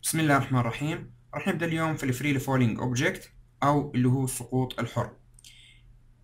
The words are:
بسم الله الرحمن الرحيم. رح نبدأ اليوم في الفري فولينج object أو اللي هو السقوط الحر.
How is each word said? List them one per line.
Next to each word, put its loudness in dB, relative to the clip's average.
بسم -2
الله 6
الرحمن 2
الرحيم. -2
رح -4
نبدأ -2
اليوم 0
في -6
الفري 0
فولينج 2
object -2
أو 2
اللي 4
هو 2
السقوط -4
الحر. -4